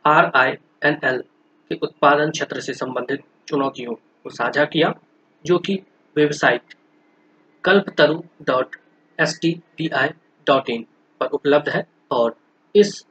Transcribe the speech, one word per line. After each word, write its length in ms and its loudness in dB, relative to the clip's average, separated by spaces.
आरआईएनएल 1160 0
के 60 -4
उत्पादन 540 0
क्षेत्र 280 -8
से 140 -10
संबंधित 500 -6
चुनौतियों 460 -4
को 360 -18
साझा 360 0
किया, 280 0
जो 140 2
कि 140 -4
वेबसाइट 580 0
कल्पतरु 580 2
डॉट 320 -2
एस 220 0
टी 100 0
पी 120 -4
आई 200 -2
डॉट 220 2
इन 160 -6
पर 60 -2
उपलब्ध 420 0
है 160 -4
और 240 0
इस 360 2